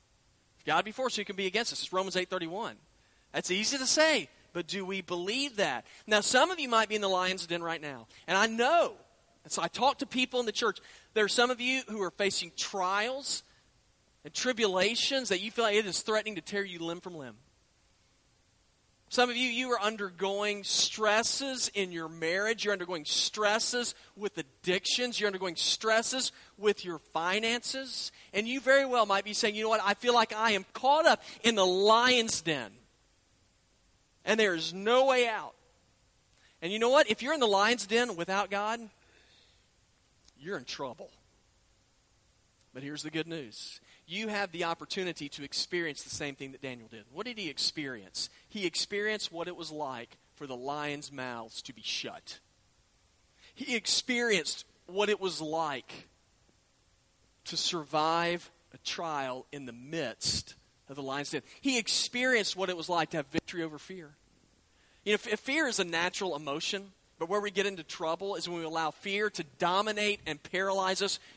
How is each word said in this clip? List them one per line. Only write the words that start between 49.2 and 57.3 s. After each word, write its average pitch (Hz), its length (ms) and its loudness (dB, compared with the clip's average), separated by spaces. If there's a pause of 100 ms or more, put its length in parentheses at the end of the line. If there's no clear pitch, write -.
what 170 160 -6
it 180 80 -8
was 160 160 -10
like 131 460 -8 (180)
for 147 120 -12
the 131 80 -8
lions' 143 560 -6
mouths 123 520 -8
to 131 100 -14
be 113 80 -20
shut. - 580 -8 (1160)
He 247 200 -2
experienced 233 920 0 (200)
what 202 240 0
it 202 100 2
was 170 220 -4
like 156 640 -4 (1400)